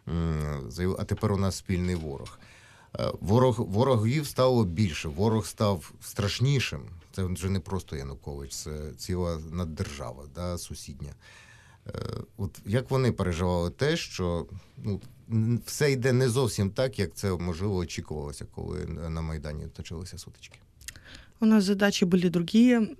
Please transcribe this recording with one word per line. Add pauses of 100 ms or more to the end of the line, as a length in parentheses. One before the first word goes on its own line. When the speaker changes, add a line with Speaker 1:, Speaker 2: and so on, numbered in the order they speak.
Speaker 1:
м,
заявив:
«А
тепер
у
нас
спільний
ворог». (600)
Е, (100)
ворог,
ворогів
стало
більше,
ворог
став
страшнішим. (300)
Це
вже
не
просто
Янукович,
це
ціла (120)
наддержава, (120)
да,
сусідня. (760)
Е, (460)
от
як
вони
переживали
те,
що, (360)
ну, (300)
н-,
все
йде
не
зовсім
так,
як
це,
можливо,
очікувалося, (100)
коли
на,
на
Майдані
точилися
сутички? (800)
Speaker 2:
У
нас
задачи
были
другие, (120)